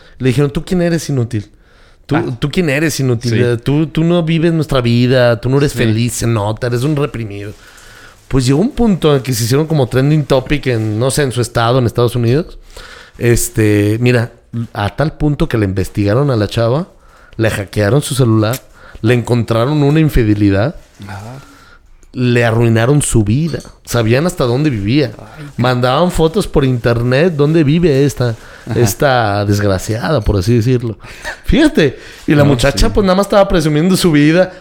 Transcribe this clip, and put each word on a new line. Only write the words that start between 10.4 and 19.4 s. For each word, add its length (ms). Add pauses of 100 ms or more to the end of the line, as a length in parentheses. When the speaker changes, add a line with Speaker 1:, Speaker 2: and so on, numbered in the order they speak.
Speaker 1:
en, 320
no 140
sé, 100
en 100
su 80
estado, 380
en 80
Estados 300
Unidos. 420 (600)
Este, 800
mira, 320 (400)
a 240
tal 200
punto 320
que 100
le 60
investigaron 680
a 60
la 120
chava, 400 (480)
le 140
hackearon 520
su 120
celular, 460 (420)
le 120
encontraron 680